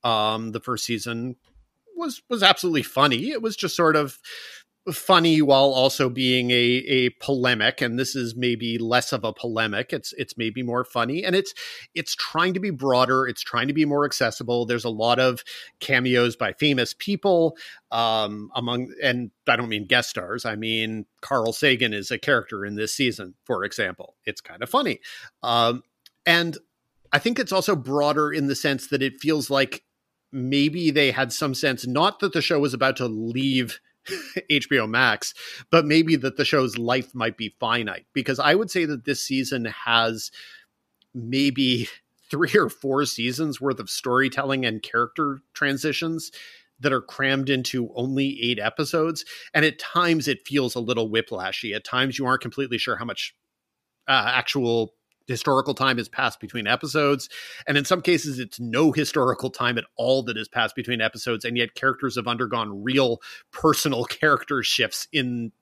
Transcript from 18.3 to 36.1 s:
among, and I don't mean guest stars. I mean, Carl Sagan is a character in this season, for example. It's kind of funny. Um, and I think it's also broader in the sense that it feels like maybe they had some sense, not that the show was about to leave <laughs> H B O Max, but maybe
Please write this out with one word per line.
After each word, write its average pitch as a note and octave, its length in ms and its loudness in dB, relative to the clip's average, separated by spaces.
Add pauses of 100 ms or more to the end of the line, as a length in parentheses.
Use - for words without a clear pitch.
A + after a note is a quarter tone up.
among, B2 360 -4 (120)
and B2 260 0 (180)
I A#2+ 80 6
don't A#2+ 140 -2
mean G#2 160 -4
guest B2 240 2
stars. G2+ 360 -8
I A2+ 100 -4
mean, A2 500 -2 (160)
Carl A2+ 320 0
Sagan B2+ 400 2
is G2+ 160 -6
a A#2+ 80 -4
character A2 480 -2
in G#2 80 -6
this G#2+ 180 -4
season, G#2+ 520 -4
for G2+ 200 -2
example. G2+ 520 -6 (100)
It's - 160 -8
kind - 220 -12
of - 80 -12
funny. A#3 280 0 (440)
Um, A#2+ 400 2 (420)
and E3+ 320 2 (560)
I D3 60 4
think A#3 180 0
it's B3 140 -2
also F#3+ 240 2
broader D3 580 0
in D3 140 -2
the C#3 80 0
sense C#3 320 -2
that C3+ 160 0
it C3 160 -4
feels D3 320 -2
like C3+ 320 0 (480)
maybe C#3+ 580 2
they C#3 220 4
had B2+ 200 0
some C#3 220 -2
sense, B2+ 320 -2
not D3+ 360 2
that G3 120 -2
the E3 80 2
show D#3 180 2
was C#3+ 140 2
about C3 240 2
to C3 80 -2
leave A#2+ 760 -2 (240)
<laughs> D#4+ 460 -8
H D3 200 2
B C#3 100 4
O A2 80 0
Max, A#2 460 2 (360)
but E3 160 6
maybe D#3+ 300 4